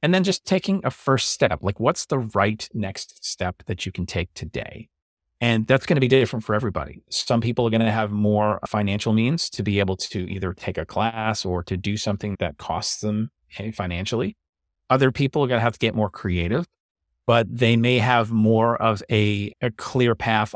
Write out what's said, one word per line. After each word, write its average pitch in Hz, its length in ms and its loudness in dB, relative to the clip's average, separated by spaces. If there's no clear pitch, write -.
and 170 120 2
then 190 80 4
just 185 220 -2
taking 190 400 0
a 131 60 -2
first - 400 0
step. 98 320 0
Like, 98 180 -2
what's 139 260 0
the 143 120 -2
right 107 540 0
next - 520 -8
step - 420 -6
that 92 200 -6
you 92 40 -6
can 90 160 -6
take 85 280 -4
today? - 540 -10
And 117 260 2
that's 131 200 2
gonna 151 140 2
be 131 80 4
different 123 360 2
for 107 100 0
everybody. 85 560 -4
Some - 300 0
people 117 260 0
are 113 40 0
gonna 113 220 2
have 110 180 0
more 104 560 2
financial 104 460 0
means 120 380 2
to - 120 -6
be 101 160 0
able 95 180 2
to 90 340 -6
either 95 220 -4
take - 260 -8
a 85 80 -4
class 110 580 -2
or 90 200 -2
to 95 120 -4
do 101 200 -4
something 101 420 -4
that 82 200 -4
costs - 420 -6
them, 107 300 -2
eh, 107 120 -8
financially. 104 640 -4
Other 131 220 4
people 143 320 0
are - 20 2
gonna 123 140 0
have 117 140 2
to - 40 -20
get 113 160 0
more 107 160 2
creative, 92 560 -2
but 117 220 4
they 117 280 2
may 123 220 4
have 117 340 2
more 113 480 4
of 110 300 0
a, 104 500 0
a 123 120 -2
clear 120 420 0
path 110 420 0